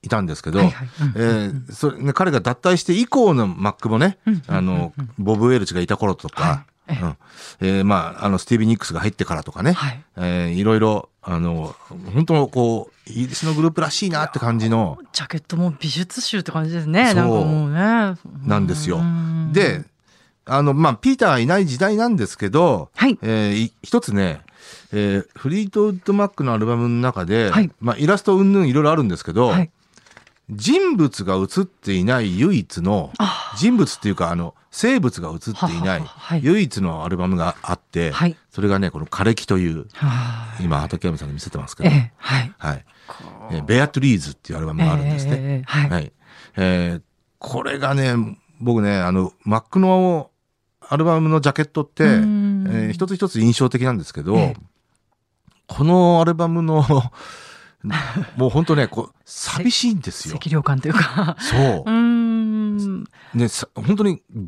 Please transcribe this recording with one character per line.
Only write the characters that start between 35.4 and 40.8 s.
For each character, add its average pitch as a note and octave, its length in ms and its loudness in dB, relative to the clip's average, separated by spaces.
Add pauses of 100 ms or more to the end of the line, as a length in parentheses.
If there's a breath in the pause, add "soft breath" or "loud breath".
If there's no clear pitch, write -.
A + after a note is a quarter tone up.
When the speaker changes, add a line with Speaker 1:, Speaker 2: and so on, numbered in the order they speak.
Speaker 1:
っ - 20 -8
て F#3 200 -4
い E2+ 80 -6
な F#2+ 140 0
い D#3 40 -4
Speaker 2:
は - 0 -
は - 0 -
は、 D#3+ 60 -8
は - 300 -8
い。 D3+ 80 0
Speaker 1:
唯 F#3+ 180 4
一 A2+ 200 -2
の D#2+ 220 -4
ア F2 40 -6
ル F#2 80 -2
バ F2+ 100 -2
ム F#2 100 0
が E2+ 260 -2
あ F2+ 120 -4
っ - 40 -8
て、 E2+ 320 -4
Speaker 2:
は D#3 160 0
い。 E3 100 -2 (140)
Speaker 1:
そ - 100 -8
れ G2+ 80 2
が G2 100 2
ね、 F#2+ 120 0
こ D#2 100 -12
の D#2 60 -8
「枯 - 180 -4
れ A2 100 4
木」 - 120 -8
と F#2+ 120 2
い F2+ 120 0
う、 D#2+ 240 -8
Speaker 2:
は A#2+ 680 -4
い。 F2+ 40 -4
Speaker 1:
今、 D2+ 160 0